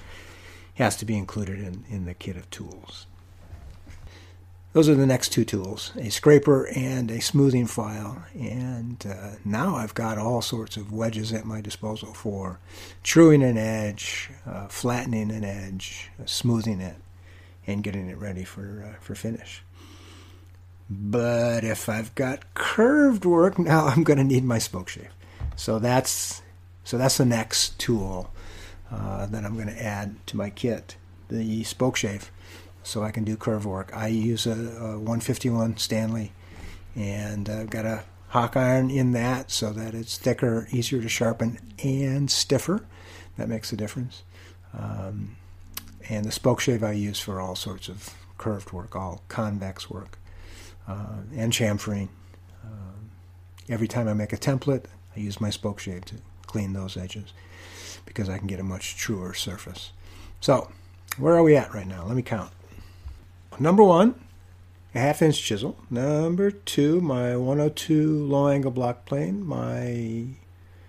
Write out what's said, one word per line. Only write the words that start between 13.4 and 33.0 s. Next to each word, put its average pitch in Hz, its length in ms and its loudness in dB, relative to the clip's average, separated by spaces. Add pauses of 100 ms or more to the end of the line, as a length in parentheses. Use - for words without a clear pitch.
an 120 140 4
edge, 110 720 -4 (160)
uh, 95 220 -10
flattening 120 640 -2
an 110 120 -4
edge, 98 680 -8 (100)
uh, 113 40 -10
smoothing 113 540 0
it, 87 180 -8 (680)
and 101 160 -2
getting 98 260 -4
it 92 80 -10
ready 92 280 -8
for, 101 420 -12
uh, 104 140 -16
for - 140 -10
finish. - 480 -8 (1300)
But 117 760 2
if 110 260 -2
I've 110 260 -4
got 131 380 -4
curved 247 720 6
work, 175 340 6
<laughs> - 0 -
now 160 280 6
I'm 139 160 6
gonna 143 200 6
need 131 220 4
my 120 140 2
spoke - 280 -4
shave. - 240 -14 (460)
So 110 200 0
that's, - 640 0 (440)
so 120 120 -2
that's 127 200 4
the 139 80 6
next - 540 2
tool 95 520 0 (600)
uh, 98 360 -6
that 107 180 -6
I'm 110 120 -6
gonna 107 140 -6
add 104 440 -6 (120)
to 110 100 -8
my 104 120 -4
kit, - 480 -4 (320)
the 113 340 -2
Spokeshave, 110 640 -2 (540)
so 107 200 -4